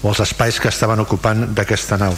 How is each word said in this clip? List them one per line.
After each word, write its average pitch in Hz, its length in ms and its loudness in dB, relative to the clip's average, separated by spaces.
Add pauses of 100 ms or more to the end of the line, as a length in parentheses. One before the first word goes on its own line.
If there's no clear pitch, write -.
o 104 60 2
als 104 140 2
espais 117 380 0
que 120 100 0
estaven 110 320 0
ocupant 110 520 0
d'aquesta 101 440 -2
nau. 95 200 0